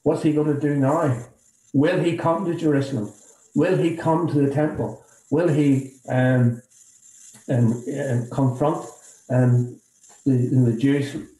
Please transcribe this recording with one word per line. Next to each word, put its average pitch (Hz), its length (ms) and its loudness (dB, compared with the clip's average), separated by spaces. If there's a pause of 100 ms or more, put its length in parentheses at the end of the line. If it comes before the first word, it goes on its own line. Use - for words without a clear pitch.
What's 151 220 -2
he 156 100 2
gonna 147 260 0
do 147 160 0
now? 139 500 0 (480)
Will 156 260 2
he 165 180 0
come 165 280 0
to 170 100 -2
Jerusalem? 135 580 -2 (420)
Will 165 220 2
he 165 180 0
come 165 320 0
to 147 120 0
the 139 100 2
temple? 143 540 -4 (260)
Will 165 180 0
he, 143 460 2 (140)
um, 127 540 2 (880)
um, 120 340 0 (160)
um, 123 320 -4
confront, 143 540 -2 (440)
um, 123 500 2 (460)
the, 131 120 2
the 123 400 2
Jewish 139 380 0 (240)